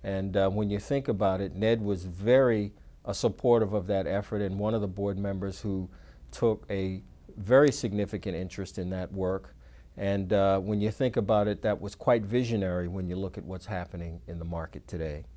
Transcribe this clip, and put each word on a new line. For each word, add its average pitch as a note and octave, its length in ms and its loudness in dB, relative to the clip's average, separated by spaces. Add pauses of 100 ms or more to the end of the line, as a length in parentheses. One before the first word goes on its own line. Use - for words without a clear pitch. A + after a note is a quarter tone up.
And, G2 320 -2
uh, G2 140 6
when G#2 180 0
you G2+ 100 0
think C#3 300 -2
about G2 320 2
it, F2+ 140 -4
Ned A2 260 2
was G2 240 -2
very, G#2+ 720 2 (320)
uh, G2+ 80 -4
supportive A2+ 580 4
of F#2+ 140 0
that F#2+ 200 0
effort, G2+ 360 -2
and G2 160 -2
one G#2+ 160 0
of G#2+ 80 0
the G2+ 60 -2
board G2+ 280 -2
members G2 460 -4
who F#2+ 260 -4 (420)
took A2 380 0
a F#2+ 340 -4 (360)
very B2+ 340 6
significant G2+ 640 -2
interest F#2 400 -8
in F2+ 140 -4
that F#2 200 -4
work. F#2+ 440 -4 (420)
And, G2 380 0
uh, G2 260 4
when G#2 220 0
you G#2+ 80 2
think B2+ 260 0
about G#2 320 2
it, G#2 140 -4
that G2+ 180 0
was G2 140 -8
quite A#2+ 280 2
visionary G2 680 0
when F#2 200 -4
you F2 80 -4
look F#2+ 220 -6
at - 60 -12
what's F2+ 200 -10
happening F2 640 -8
in E2+ 100 -8
the E2 60 -6
market E2 420 -6
today. D#2 380 -6 (120)